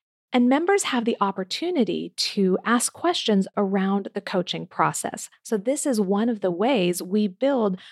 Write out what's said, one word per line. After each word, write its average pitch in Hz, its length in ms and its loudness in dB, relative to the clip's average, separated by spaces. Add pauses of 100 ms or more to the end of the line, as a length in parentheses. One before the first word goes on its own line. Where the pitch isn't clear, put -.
(320)
and 247 160 4
members 349 360 2
have 240 200 -2
the 233 160 0
opportunity 196 960 -2
to 190 480 0
ask 240 280 0
questions 220 540 0 (100)
around 196 580 0
the 202 60 -6
coaching 180 460 -4
process. - 640 -4 (140)
So 226 120 -4
this 247 300 -2
is 240 140 2
one 202 280 0
of 220 120 -2
the 190 100 0
ways 180 500 0
we 208 280 0
build 214 500 0 (140)